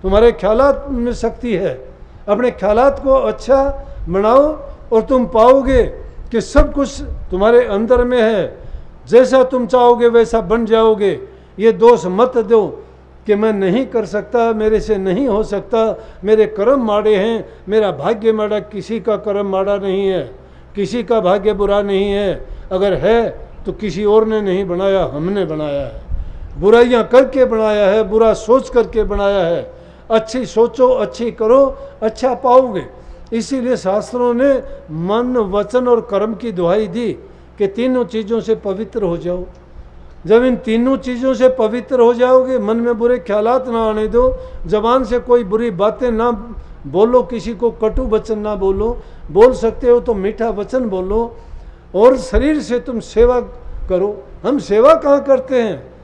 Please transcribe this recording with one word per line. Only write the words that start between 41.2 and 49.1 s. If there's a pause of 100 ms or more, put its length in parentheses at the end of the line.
से
पवित्र
हो
जाओगे,
मन
में
बुरे
ख्यालात
ना
आने
दो, (280)
जबान
से
कोई
बुरी
बातें
ना (320)
बोलो,
किसी
को
कटु
वचन
ना
बोलो, (320)